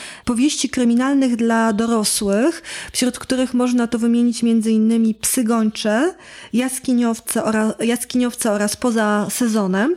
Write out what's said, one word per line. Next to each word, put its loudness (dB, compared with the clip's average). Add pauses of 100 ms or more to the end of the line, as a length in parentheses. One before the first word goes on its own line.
(240)
powieści 0
kryminalnych 2
dla 2
dorosłych, 0 (300)
wśród -2
których -2
można 2
tu -2
wymienić 2
między 2
innymi 2
Psy -2
gończe, 0 (380)
Jaskiniowce -2
ora-, 0
Jaskiniowca -2
oraz -2
Poza 0
sezonem. 0